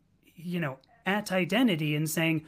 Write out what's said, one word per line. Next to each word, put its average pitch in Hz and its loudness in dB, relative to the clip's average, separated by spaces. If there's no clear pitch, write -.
you 175 -6
know, 139 -6
at 202 -2
identity 180 2
and 151 0
saying, 160 0